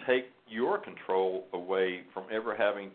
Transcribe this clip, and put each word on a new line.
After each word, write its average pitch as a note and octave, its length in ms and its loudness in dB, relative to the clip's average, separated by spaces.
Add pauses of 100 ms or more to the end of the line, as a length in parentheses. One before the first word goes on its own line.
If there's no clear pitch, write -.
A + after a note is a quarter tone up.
take B2+ 200 2 (240)
your B2+ 280 0
control F#2 760 0
away F#2 480 0 (120)
from F#2+ 200 -8
ever A2 200 -2
having G2+ 420 0